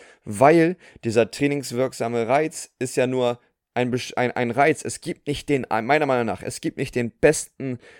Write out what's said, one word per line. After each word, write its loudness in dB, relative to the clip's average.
weil 6
dieser 2
trainingswirksame -2
Reiz -2
ist -4
ja 2
nur 0
ein -2
Besch-, -6
ein, 0
ein -4
Reiz. 2
Es -8
gibt -10
nicht -6
den, 0
meiner 0
Meinung 0
nach, -6
es -10
gibt -8
nicht -6
den -2
besten 0